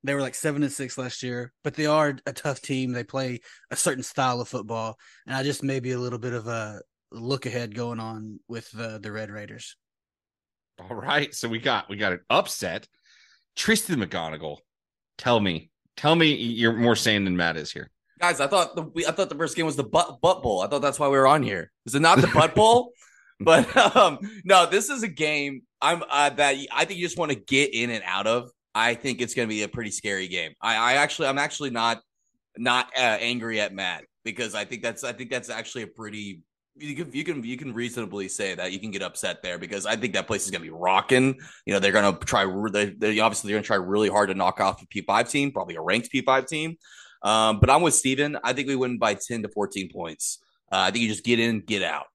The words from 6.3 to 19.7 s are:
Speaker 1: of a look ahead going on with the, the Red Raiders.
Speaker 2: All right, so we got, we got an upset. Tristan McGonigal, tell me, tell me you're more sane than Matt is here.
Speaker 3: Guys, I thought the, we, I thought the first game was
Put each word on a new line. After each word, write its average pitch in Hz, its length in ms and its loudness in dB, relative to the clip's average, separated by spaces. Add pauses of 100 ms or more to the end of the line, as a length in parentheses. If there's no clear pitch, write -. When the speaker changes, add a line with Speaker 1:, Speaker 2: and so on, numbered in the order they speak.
Speaker 1:
of 113 140 -8
a 110 340 -8 (320)
look 123 320 -6
ahead 120 300 -6
going 120 260 -6
on 110 480 -12
with 113 220 -12
the, 110 280 -10
the 104 140 -12
Red 107 180 -8
Raiders. 104 460 -16 (1040)
Speaker 2:
All 92 160 -12
right, 139 380 -2
so - 140 -6
we 113 100 -4
got, 117 320 0
we 101 60 -6
got 101 160 0
an 87 80 -4 (100)
upset. 104 580 0 (640)
Tristan 196 480 0
McGonigal, 80 560 -6 (600)
tell 120 220 2
me, 90 300 -2 (260)
tell 151 180 4
me 160 200 6
you're 117 420 2
more 117 200 4
sane 107 280 2
than 92 120 0
Matt 85 200 0
is 76 140 -8
here. - 200 -14 (280)
Speaker 3:
Guys, 175 220 2
I 139 60 2
thought 175 300 2
the, 170 60 -4
we, 160 240 -4
I 151 40 2
thought 180 180 -2
the 160 60 -8
first 156 220 -4
game 165 100 0
was 143 100 -2